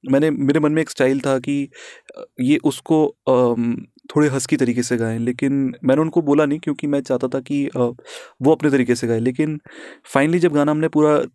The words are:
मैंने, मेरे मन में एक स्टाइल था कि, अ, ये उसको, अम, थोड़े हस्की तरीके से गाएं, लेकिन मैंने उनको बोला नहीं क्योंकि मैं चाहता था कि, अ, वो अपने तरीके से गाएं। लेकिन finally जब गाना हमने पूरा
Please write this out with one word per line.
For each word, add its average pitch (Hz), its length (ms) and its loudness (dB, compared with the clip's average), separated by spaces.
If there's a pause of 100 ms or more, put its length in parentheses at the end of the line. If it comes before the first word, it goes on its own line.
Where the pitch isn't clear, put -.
(100)
मैंने, 147 200 2
मेरे 143 300 0
मन 151 120 2
में 160 100 0
एक - 80 -6
स्टाइल 135 300 0
था 135 180 -2
कि, 143 300 -4 (480)
अ, - 60 -18 (180)
ये 135 240 2
उसको, 156 420 0
अम, 120 720 0 (400)
थोड़े 147 120 4
हस्की 135 280 -2
तरीके 123 260 0
से 123 140 -2
गाएं, 113 220 -2
लेकिन 131 560 -2 (100)
मैंने 135 160 2
उनको 160 220 0
बोला 147 240 2
नहीं 147 120 -2
क्योंकि 147 280 -6
मैं 143 140 0
चाहता 127 280 -2
था 135 120 -4
कि, 139 260 -4
अ, - 120 -6 (640)
वो 143 100 6
अपने 151 180 2
तरीके 123 240 2
से 120 120 -4
गाएं। 113 140 0
लेकिन 147 400 -2 (560)
finally 156 220 2
जब 170 140 2
गाना 147 200 2
हमने 156 160 0
पूरा 151 340 2 (120)